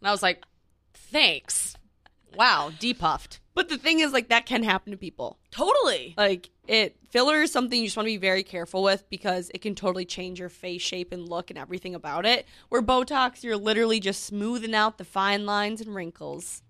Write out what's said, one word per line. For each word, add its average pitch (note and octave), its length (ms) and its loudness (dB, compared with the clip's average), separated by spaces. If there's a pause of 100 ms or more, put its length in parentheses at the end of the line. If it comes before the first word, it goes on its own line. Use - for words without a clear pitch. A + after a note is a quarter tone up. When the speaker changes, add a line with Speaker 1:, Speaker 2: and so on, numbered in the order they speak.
Speaker 1:
And G3 60 -2
I G#3 40 2
was G3 120 0
like, F3+ 200 2 (500)
"Thanks." - 840 0 (600)
Wow, F3 440 4
depuffed. F3 600 -2 (160)
Speaker 2:
But F4+ 140 0
the D4+ 80 -4
thing D#4+ 240 2
is, C#4+ 120 2
like, B3+ 160 0
that A#3 160 4
can A#3+ 160 -2
happen G#3 300 0
to G3 60 -12
people. C#3+ 420 -12 (120)
Speaker 1:
Totally. B3 640 2
Speaker 2:
Like, G3 340 0 (180)
it, G#3+ 280 2 (140)
filler D4 320 2
is D#4 100 2
something B3 300 0
you A3 60 -2
just F#3+ 100 -6
wanna G#3+ 100 -2
be A3 100 -2
very F#3+ 260 0
careful F#3 400 -4
with G3 260 2
because F#3 440 -4
it F#3 100 -10
can G#3 100 -4
totally F#3 320 -2
change F3+ 340 -10
your F3+ 100 -10
face F3+ 340 -10
shape F3+ 280 -6
and F3 160 -10
look E3+ 220 -6
and E3 80 -14
everything F3 380 -10
about E3 320 -2
it. A#3+ 180 2 (240)
Where C4 140 2
Botox, B3+ 600 2
you're A3+ 140 -2
literally A3 420 2
just G3 260 -4
smoothing A3 500 -2
out G#3+ 240 2
the F3+ 60 -12
fine G3+ 420 0
lines G#3 340 -2
and G#3+ 120 -12
wrinkles. E3 760 -10